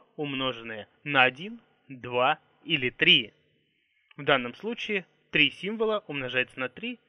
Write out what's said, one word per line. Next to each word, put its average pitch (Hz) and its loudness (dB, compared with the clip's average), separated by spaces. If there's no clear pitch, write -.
умноженное 127 -6
на 139 6
один, 170 0
два 123 0
или 131 0
три. 156 4
В 147 -14
данном 127 2
случае 208 -6
три 151 4
символа 214 -4
умножается 127 -4
на 127 -4
три, 233 -10